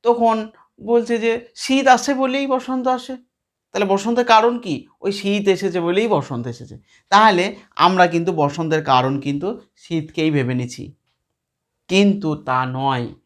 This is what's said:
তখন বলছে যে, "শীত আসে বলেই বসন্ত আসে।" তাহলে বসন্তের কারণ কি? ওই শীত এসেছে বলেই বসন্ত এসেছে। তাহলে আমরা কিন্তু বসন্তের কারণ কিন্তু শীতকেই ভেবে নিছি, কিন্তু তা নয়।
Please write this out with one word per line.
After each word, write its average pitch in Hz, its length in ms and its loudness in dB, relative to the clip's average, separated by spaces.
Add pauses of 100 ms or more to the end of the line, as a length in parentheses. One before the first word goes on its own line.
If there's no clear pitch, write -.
তখন 233 320 2 (440)
বলছে 233 380 0
যে, 226 140 -2 (240)
"শীত 262 320 0
আসে 254 260 2
বলেই 269 320 -2
বসন্ত 254 420 -4
আসে।" 254 260 -4 (560)
তাহলে 202 160 -2
বসন্তের 226 480 0
কারণ 233 240 4
কি? 185 160 -6 (260)
ওই 196 120 -4
শীত 202 360 -2
এসেছে 185 320 0
বলেই 185 280 0
বসন্ত 135 380 -2
এসেছে। 120 300 -14 (360)
তাহলে 196 320 6 (320)
আমরা 185 300 4
কিন্তু 170 260 0
বসন্তের 156 520 0
কারণ 135 360 2
কিন্তু 143 280 -4 (340)
শীতকেই 160 480 -4
ভেবে 127 240 0
নিছি, 123 300 -8 (1040)
কিন্তু 196 380 2 (160)
তা 127 140 -2 (180)
নয়। 131 300 -2 (200)